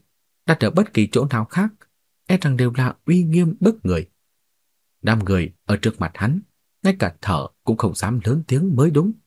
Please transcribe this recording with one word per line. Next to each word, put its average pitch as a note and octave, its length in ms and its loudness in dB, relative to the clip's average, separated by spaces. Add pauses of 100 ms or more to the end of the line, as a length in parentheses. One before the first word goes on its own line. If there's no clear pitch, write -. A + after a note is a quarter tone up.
(460)
đặt D#3+ 180 0
ở G#2 60 0
bất F#3 240 0
kỳ G#2 180 2
chỗ B2+ 180 0
nào A2+ 140 -2
khác, G3+ 300 -2 (520)
e F#3 140 0
rằng C#3 160 0
đều B2 200 0
là B2+ 180 -2 (120)
uy F3+ 160 4
nghiêm E3 380 2
bức G#3 260 0
người. E2+ 220 -2 (960)
Đám A2 220 0
người F2+ 300 0 (100)
ở G#2 120 0
trước - 240 -4
mặt E2 140 -4
hắn, C#3+ 260 -2 (420)
ngay F#3+ 160 2
cả F2 220 -2
thở D#2+ 260 -4 (180)
cũng A2+ 120 0
không G2 180 -2
dám A2 300 -4
lớn C#3+ 220 0
tiếng D3+ 300 0
mới D3+ 140 4
đúng. D#3+ 220 0 (140)